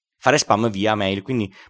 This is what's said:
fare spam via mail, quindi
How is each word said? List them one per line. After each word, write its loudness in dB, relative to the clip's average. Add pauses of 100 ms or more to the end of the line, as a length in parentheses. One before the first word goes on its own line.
(160)
fare 2
spam 0
via -2
mail, -2
quindi -4 (180)